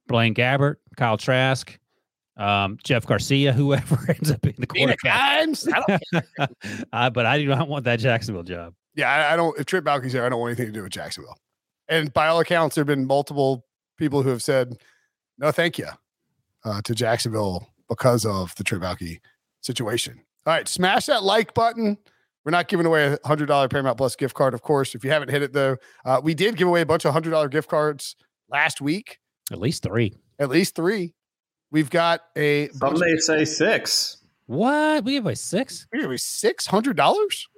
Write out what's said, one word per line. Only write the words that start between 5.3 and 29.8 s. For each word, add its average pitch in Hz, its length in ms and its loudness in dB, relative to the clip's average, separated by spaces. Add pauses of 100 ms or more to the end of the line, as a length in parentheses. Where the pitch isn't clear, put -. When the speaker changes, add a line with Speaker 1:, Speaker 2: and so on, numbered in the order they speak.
Speaker 2:
Kimes? 302 240 -2
I 240 140 2
don't 190 160 2 (100)
care. 151 360 -2 (360)
Speaker 1:
<laughs> - 80 -14
Uh, 120 180 2
but 117 160 0
I 139 120 2
do 147 80 0
not 135 220 0
want 143 160 -6
that 120 140 2
Jacksonville 113 440 0
job. 85 320 -12 (200)
Speaker 2:
Yeah, 135 160 0
I, 151 220 2
I 165 40 2
don't. 165 220 0
If 143 80 -4
Trent 185 180 -2
Baalke's 135 280 0
there, 123 120 0
I 123 40 0
don't 123 120 -2
want 120 100 -4
anything 120 160 -4
to 107 120 -10
do 101 40 -10
with 92 100 -12
Jacksonville. - 440 -12 (520)
And 151 240 -2
by 156 140 2
all 165 140 2
accounts, 165 340 2
there 156 80 0
have 143 60 0
been 139 180 0
multiple 139 580 0 (320)
people 143 260 0
who 135 80 2
have 120 120 -2
said, 127 340 0 (640)
"No, 147 140 0
thank 170 260 0
you," 101 80 -6 (800)
uh, 104 180 -4
to 120 120 -4
Jacksonville 107 760 -2 (200)
because 120 380 2
of 95 300 -4
the 98 80 -8
Trent 92 200 -4
Baalke 87 360 -8 (420)
situation. 120 580 -4 (260)
All 156 60 2
right, 143 160 0
smash 190 380 2
that 247 180 2
like 208 300 2
button. 233 420 0 (480)
We're 151 80 -2
not 175 160 0
giving 170 180 2
away 156 200 4 (160)
a - 40 -10
hundred 147 200 0
dollar 139 220 2
Paramount 135 300 0
Plus 131 180 0
gift 135 180 -4
card, 135 200 2
of 117 80 -10
course, 139 320 0
if 120 100 -12
you 135 60 -2
haven't 147 200 2
hit 143 120 2
it, 131 100 -4
though. 135 240 2 (280)
Uh, 131 180 4
we 160 120 0
did 190 220 0
give 180 120 2
away 175 120 4
a 165 60 2
bunch 165 180 0
of 151 80 4
hundred 160 180 0
dollar 156 180 0
gift 151 220 -2
cards 151 440 -2 (360)
last 147 300 0
week. 151 380 -4 (340)
Speaker 1:
At - 60 -10
least 123 240 -4